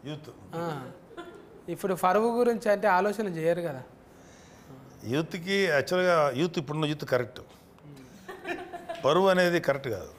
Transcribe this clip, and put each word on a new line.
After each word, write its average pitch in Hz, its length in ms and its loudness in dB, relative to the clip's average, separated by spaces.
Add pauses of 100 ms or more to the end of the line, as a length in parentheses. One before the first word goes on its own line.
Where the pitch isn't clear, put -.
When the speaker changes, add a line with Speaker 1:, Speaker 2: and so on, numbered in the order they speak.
Speaker 1:
యూత్. 147 260 -12 (240)
Speaker 2:
ఆ. 165 280 -6 (840)
ఇప్పుడు 180 260 -2
పరువు 214 440 2
గురించి 233 340 2
అంటే 202 160 2
ఆలోచన 202 380 2
చేయరు 170 340 0
కదా. 143 220 -6 (1200)
Speaker 1:
యూత్కి 170 580 0
యాక్చువల్గా 165 720 2
యూత్, 170 240 0
ఇప్పుడున్న 147 260 -4
యూత్ 151 200 -4
కరెక్ట్. 123 360 -2 (1600)
పరువు 175 240 4
అనేది 180 320 4
కరెక్ట్ 139 280 -2
కాదు. 95 200 -6 (100)